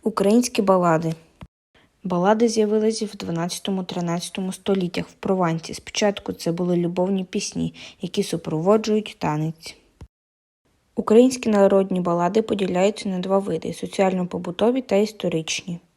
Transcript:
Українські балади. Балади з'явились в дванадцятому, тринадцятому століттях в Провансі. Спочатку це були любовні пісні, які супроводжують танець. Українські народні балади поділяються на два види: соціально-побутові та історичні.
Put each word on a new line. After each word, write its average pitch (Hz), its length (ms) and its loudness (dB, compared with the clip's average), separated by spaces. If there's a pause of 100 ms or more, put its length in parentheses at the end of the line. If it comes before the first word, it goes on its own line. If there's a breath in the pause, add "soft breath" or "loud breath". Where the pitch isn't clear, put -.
Українські 220 540 2
балади. 170 520 2 (880 soft breath)
Балади 196 440 2
з'явились 220 560 2
в 202 140 -8
дванадцятому, 180 680 -4
тринадцятому 180 680 -4
століттях 180 560 -2
в - 60 -20
Провансі. 175 600 -2
Спочатку - 600 -4
це 175 180 -4
були 180 260 0
любовні 180 460 0
пісні, 170 500 -6 (280 loud breath)
які 190 220 -4
супроводжують 202 960 0
танець. 156 560 -4 (1200)
Українські 240 540 4
народні 196 520 4
балади 175 400 0
поділяються 202 680 -2
на 185 100 -4
два 196 200 0
види: 175 340 -6
соціально-побутові 185 1080 -2
та 202 140 -2
історичні. 175 840 -2 (180)